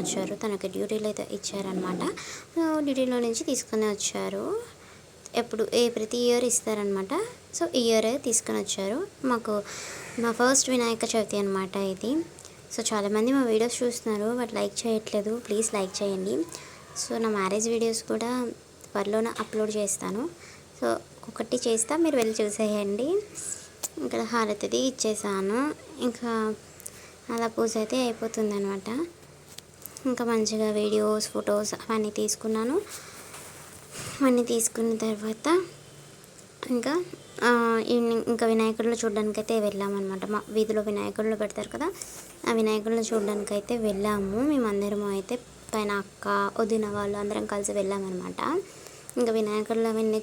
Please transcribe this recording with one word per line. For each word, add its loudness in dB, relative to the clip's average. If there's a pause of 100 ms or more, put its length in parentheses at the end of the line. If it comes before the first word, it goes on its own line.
వచ్చారు, -2 (100)
తనకి -2
డ్యూటీలో -2
అయితే -6 (120)
ఇచ్చారనమాట. -4 (520)
So, 2 (240)
డ్యూటీలో 2
నుంచి -2
తీసుకొని 0 (100)
వచ్చారు. -2 (960)
ఎప్పుడు 0 (140)
ఏ 6 (140)
ప్రతి -2
ఇయర్ 6
ఇస్తారనమాట. 0 (420)
So, 2 (140)
ఈ 4
ఇయరే 4 (140)
తీసుకొని 0
వచ్చారు. -2 (320)
మాకు 0 (680)
మా 2
ఫస్ట్ 6
వినాయక 2
చవితి 2
అనమాట -2 (180)
ఇది. -2 (640)
So, -6 (100)
చాలామంది 2
మా 4
వీడియోస్ 2
చూస్తున్నారు, 0 (100)
but -2
లైక్ 0
చేయట్లేదు, 0 (140)
ప్లీజ్ 0
లైక్ -2 (100)
చేయండి. 0 (680)
So, -4 (140)
నా 2
మ్యారేజ్ 2
వీడియోస్ 2 (120)
కూడా 0 (640)
త్వరలోనే 0 (100)
అప్‌లోడ్ -2
చేస్తాను. -2 (560)
So, -2 (460)
ఒకటి -2
చేస్తా, 2
మీరు 4
వెళ్ళి 2
చూసేయండి. 0 (960)
ఇక్కడ 0 (120)
హారతిది 0 (120)
ఇచ్చేసాను. 0 (460)
ఇంకా -2 (1000)
అలా 0
పూజ 2
అయితే 0
అయిపోతుందన్నమాట. -2 (1200)
ఇంకా 0
మంచిగా 2 (100)
వీడియోస్, 2
ఫొటోస్ 0
అవన్నీ 0 (100)
తీసుకున్నాను. 0 (1400)
అవన్నీ 6
తీసుకున్న 2 (120)
తర్వాత -2 (1300)
ఇంకా, 2 (560)
ఆ, 8 (440)
ఈవినింగ్ 2
ఇంకా 2
వినాయకుడిని 4
చూడ్డానికైతే 0 (120)
వెళ్ళామన్నమాట. -2 (100)
మా 0 (140)
వీధిలో 2
వినాయకుడిని 0
పెడతారు -4
కదా, 0 (600)
ఆ 4
వినాయకుడిని 2
చూడ్డానికైతే 0 (100)
వెళ్ళాము. 0 (120)
మేమందరము 2
అయితే -4 (380)
పైన 0 (100)
అక్క, -10 (340)
వదిన 2
వాళ్ళు -2
అందరం -2
కలిసి -2
వెళ్ళామన్నమాట. -2 (800)
ఇంకా 4
వినాయకుడిని 2
అవన్నీ 2